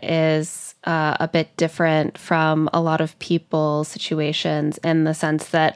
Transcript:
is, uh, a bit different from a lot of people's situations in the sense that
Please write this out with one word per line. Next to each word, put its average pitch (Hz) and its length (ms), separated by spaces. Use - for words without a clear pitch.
is, 156 720
uh, 156 340
a 165 80
bit 160 300
different 160 640
from 156 540
a 170 80
lot 160 200
of 156 180
people's 156 720
situations 151 960
in 160 200
the 156 100
sense 156 340
that 156 280